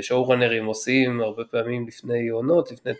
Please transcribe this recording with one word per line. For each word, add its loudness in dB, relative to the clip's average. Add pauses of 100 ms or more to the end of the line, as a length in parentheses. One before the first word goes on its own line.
שואו-ראנרים 2
עושים 2
הרבה -4
פעמים -4
לפני -4
עונות, 0
לפני -8